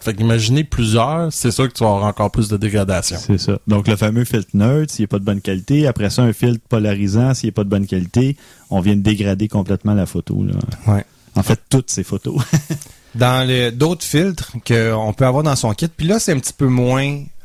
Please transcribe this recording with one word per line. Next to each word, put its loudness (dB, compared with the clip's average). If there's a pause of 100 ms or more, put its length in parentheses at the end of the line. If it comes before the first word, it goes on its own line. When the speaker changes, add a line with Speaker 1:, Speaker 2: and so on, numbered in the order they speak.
Speaker 1:
Fait -4
qu'imaginez 2
plusieurs, 0
c'est -2
sûr 0
que -10
tu -6
vas 4
avoir 2
encore 0
plus 0
de 0
dégradation. -2
Speaker 2:
C'est 2
ça. -2
Donc, 2
le 2
fameux 0
filtre -2
neutre, 2
s'il -4
n'est 0
pas -2
de -6
bonne -2
qualité, 0
après -2
ça, 0
un 4
filtre 0
polarisant, 2
s'il -4
n'est -2
pas 0
de -2
bonne 0
qualité, 0 (340)
on 0
vient 4
de 2
dégrader 0
complètement 0
la 0
photo, -4
là. -2 (380)
Speaker 3:
Ouais. 0 (300)
Speaker 2:
En 2
fait, 0
toutes 0
ces -4
photos. -4 (380)
<laughs> -20
Speaker 3:
Dans 2
les, 0
d'autres 0
filtres -2 (120)
qu'on 0
peut 2
avoir 2
dans 2
son 0
kit, -2
puis -6
là, 2
c'est 0
un 0
petit -6
peu 0
moins 0 (220)